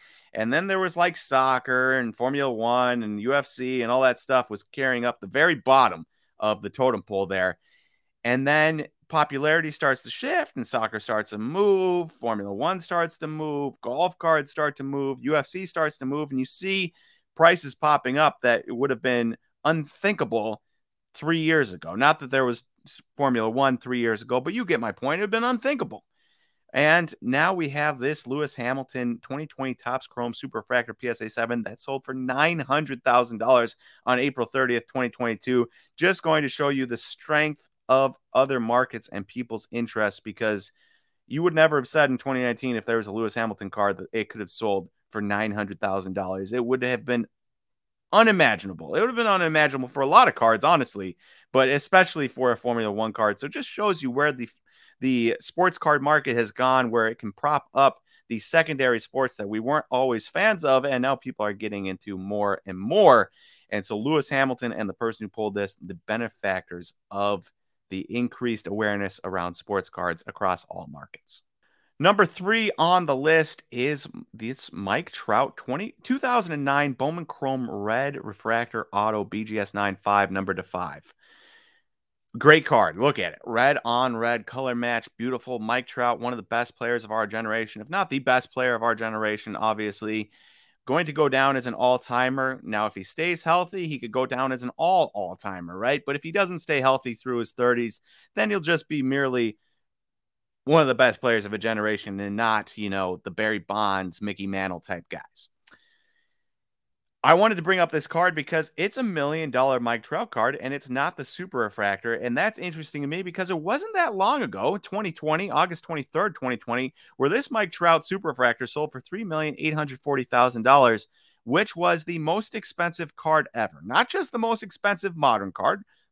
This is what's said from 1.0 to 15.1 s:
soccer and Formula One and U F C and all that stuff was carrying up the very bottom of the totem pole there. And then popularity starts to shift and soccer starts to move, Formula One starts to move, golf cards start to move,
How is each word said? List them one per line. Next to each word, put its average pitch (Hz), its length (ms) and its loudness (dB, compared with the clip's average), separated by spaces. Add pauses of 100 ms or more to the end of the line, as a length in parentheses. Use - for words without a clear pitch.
soccer 131 840 2
and 117 180 -4
Formula 135 340 0
One 120 520 2
and 104 180 -6
U 127 140 0
F 143 100 0
C 127 380 -4
and 113 80 -2
all 131 100 4
that 127 160 4
stuff 127 320 0
was 104 140 -10
carrying 127 420 -2
up 120 140 -2
the 101 80 -14
very 156 260 4
bottom 120 540 4 (320)
of 107 240 0
the 101 80 -8
totem 127 320 0
pole 98 240 -2
there. 92 320 0 (640)
And 127 240 0
then 156 400 2 (220)
popularity 151 600 0
starts 143 340 0
to 135 60 -14
shift 302 460 -4
and 123 100 -6
soccer 110 340 -2
starts 107 300 -4
to 107 80 -10
move, 180 760 0
Formula 104 380 -4
One 160 280 -2
starts 170 400 -4
to 156 80 -8
move, 151 540 -6
golf 156 360 -2
cards 156 320 2
start 151 280 -2
to 139 60 -10
move, 135 380 -4